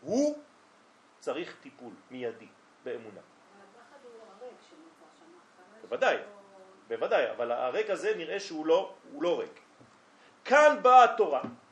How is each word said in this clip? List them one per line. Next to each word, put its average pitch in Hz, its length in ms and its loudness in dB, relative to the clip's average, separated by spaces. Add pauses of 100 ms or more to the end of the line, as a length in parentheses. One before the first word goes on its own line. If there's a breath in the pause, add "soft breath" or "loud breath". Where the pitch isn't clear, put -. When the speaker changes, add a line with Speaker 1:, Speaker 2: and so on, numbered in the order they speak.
Speaker 1:
הוא 285 380 -2 (800)
צריך 147 400 -10
טיפול 123 320 -20 (180)
מיידי 117 380 -12 (360)
באמונה. 120 260 -12
Speaker 2:
אבל 92 100 -20 (500)
הפחד - 340 -20
הוא 240 80 -20 (280)
הריק 247 180 -18 (120)
שנוצר 320 480 -20
שם, 339 60 -20 (340)
ההכרה 214 300 -20
Speaker 1:
בוודאי, 208 280 -2
Speaker 2:
שלו - 800 -16
Speaker 1:
בוודאי, 151 340 -2
אבל 117 220 -6
הריק 127 380 -6
הזה 185 260 -4
נראה 175 240 -10
שהוא 156 260 -10
לא, 170 280 0 (180)
הוא - 100 -10
לא 165 180 -2
ריק. - 200 -12 (840 soft breath)
כאן 294 380 6
באה 247 220 10
התורה, 156 380 0 (300)